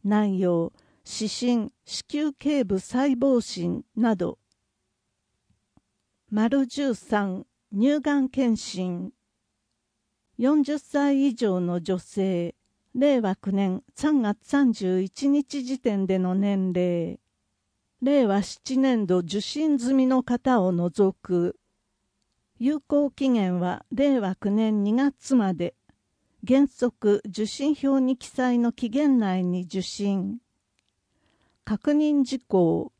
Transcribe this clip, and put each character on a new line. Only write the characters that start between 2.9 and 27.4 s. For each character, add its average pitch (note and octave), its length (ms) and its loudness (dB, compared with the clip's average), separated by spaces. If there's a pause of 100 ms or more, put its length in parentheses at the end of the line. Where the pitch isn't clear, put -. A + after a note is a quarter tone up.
胞 B3 260 2
診 F3 420 -6 (140)
な A3 200 2
ど。 F3 220 -6 (1900)
丸 A#3 360 0
十 C4+ 280 -4
三、 G3 520 -4 (260)
乳 C4+ 280 2
が C#4+ 180 0
ん C4 100 0
検 A#3+ 320 0
診。 F3+ 520 -8 (1300)
四 C#4+ 240 4
十 C#4+ 160 -2
歳 C#4+ 480 0
以 A#3+ 80 0
上 G3 260 0
の F3 200 -2
女 F#3 180 -2
性。 F3+ 560 -4 (400)
令 C4 260 2
和 F#3+ 160 -2
九 - 160 -6
年 G3 300 0 (120)
三 D4 280 0
月 G#3 200 -2
三 C#4 300 2
十 F#3 300 -2
一 C4+ 260 -4
日 C#4+ 340 -2
時 B3+ 160 -6
点 G3 280 -2
で F#3+ 120 0
の F#3 160 0
年 F#3+ 380 0
齢。 F3 480 -2 (800)
令 C4+ 260 2
和 G3+ 160 2
七 - 360 -6
年 B3 280 2
度 F3+ 120 2
受 F3+ 220 -2
診 D4 380 -2
済 A#3+ 140 -2
み C4 140 4
の B3+ 160 2
方 B3 400 0
を F#3 100 2
除 F3 480 0
く。 F3+ 380 -2 (1000)
有 C#4+ 220 0
効 C#4+ 300 0
期 C4+ 200 -2
限 F#3 300 2
は F3+ 320 -4
令 C4+ 280 2
和 F#3 140 -2
九 - 160 -4
年 G#3+ 320 0
二 G#3 100 0
月 C4+ 420 0
ま G3 200 2
で。 E3+ 200 -6 (720)
原 C4+ 200 4
則 A3 580 0
受 G#3 220 -6